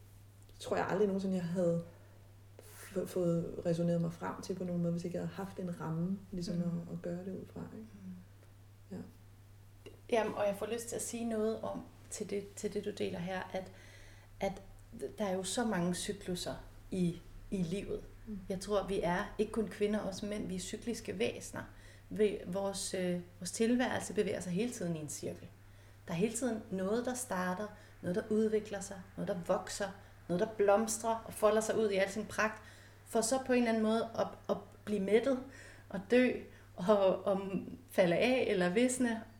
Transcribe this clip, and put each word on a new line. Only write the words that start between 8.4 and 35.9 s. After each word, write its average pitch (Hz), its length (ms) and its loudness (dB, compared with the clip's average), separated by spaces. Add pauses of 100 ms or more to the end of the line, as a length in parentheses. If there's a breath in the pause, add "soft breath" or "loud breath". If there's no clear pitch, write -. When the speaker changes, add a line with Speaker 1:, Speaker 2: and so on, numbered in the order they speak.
Speaker 2:
Mm. 196 60 -10
Speaker 1:
Ja. - 60 -8 (1080)
Speaker 2:
Jamen, 214 240 2
og 208 120 0
jeg 202 120 0
får 214 140 -4
lyst 233 160 -6
til - 80 -6
at 214 60 -4
sige 233 220 -4
noget 220 360 0
om, 196 200 -6 (300)
til 185 200 -6
det, 202 260 -6
til 208 180 -4
det, 202 100 -4
du 202 140 -4
deler 190 200 -2
her, 185 220 -4 (120)
at, 190 200 -6 (680 loud breath)
at 196 220 -2 (560)
der 214 60 0
er 185 100 0
jo 190 80 -2
så 240 220 0
mange 180 300 2
cykluser 180 600 -4 (360)
i, 180 300 0 (300)
i 196 120 0
livet. 175 380 -4 (260)
Speaker 1:
Mm. 214 120 -8 (100)
Speaker 2:
Jeg 190 120 -2
tror, 202 260 0
vi 190 160 0
er, 180 360 0
ikke 214 140 0
kun 220 160 0
kvinder, 208 300 2
også 190 280 -4
mænd, 208 220 -4
vi 180 60 -4
er 185 60 -4
cykliske 214 580 -6
væsener. - 440 -4 (480 loud breath)
Vi, 190 360 2
vores, 196 480 -4
øh, 180 260 0 (200)
vores 175 120 -8
tilværelse 226 640 2
bevæger 196 260 2
sig 175 120 -4
hele 226 200 2
tiden 170 240 -2
i 151 40 -6
en 151 80 -6
cirkel. - 400 -8 (600 loud breath)
Der 180 60 -4
er 165 40 -2
hele 226 140 2
tiden 226 380 0
noget, 196 360 0
der 254 80 -2
starter, 185 520 -2 (360 loud breath)
noget, 175 140 0
der 214 140 0
udvikler 214 500 2
sig, 196 200 -10 (160)
noget, 175 120 -4
der 202 80 0 (100)
vokser, - 420 0 (400 loud breath)
noget, 180 120 2
der 214 60 2 (100)
blomstrer 220 720 4
og 180 60 -10
folder 214 280 6
sig 220 180 2
ud 220 120 4
i 202 60 0
al 190 140 4
sin 208 160 -4
pragt, 214 360 0 (440 loud breath)
for - 140 2
så 262 260 4
på 262 60 4
en 247 60 8
eller 240 120 4
anden 226 140 4
måde 226 240 4 (100)
at, 190 80 4 (240)
at 196 60 2 (280)
blive 208 160 0
mættet 240 380 6 (500 loud breath)
og 196 120 -4 (100)